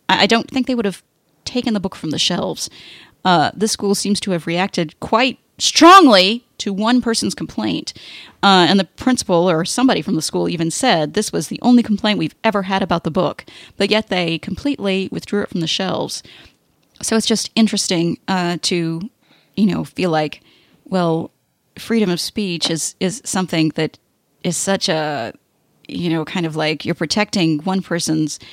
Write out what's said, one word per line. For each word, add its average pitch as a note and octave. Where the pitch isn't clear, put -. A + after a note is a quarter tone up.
I, -
I G3+
don't A3+
think B3+
they B3+
would A#3
have F#3+
taken A#3
the G3+
book F#3
from -
the -
shelves. -
Uh, F3
this G#3
school G3+
seems G3
to G3
have E3
reacted F3
quite B3
strongly A#3+
to G3+
one A3
person's A3+
complaint. -
Uh, F#3+
and G3
the F#3+
principal F#3
or D#3+
somebody A#3+
from B2
the D#3
school F3
even E3
said, E3
"This G#3+
was E3+
the -
only A#3+
complaint G#3+
we've D#3+
ever G3+
had F#3+
about E3+
the E3
book." D3
But G3+
yet G#3+
they E3+
completely G3
withdrew G3
it -
from F3
the D#3+
shelves. F3
So -
it's G#3+
just -
interesting, F#3
uh, F3
to, E3
you G#3
know, E3+
feel F3
like, D#3
well, E3+
freedom A3
of F3
speech F3+
is, D#3+
is F#3
something E3
that D#3
is F3
such G3
a, D3+
you F3
know, D#3+
kind E3+
of D#3
like D#3
you're E3+
protecting E3
one F#3
person's, D#3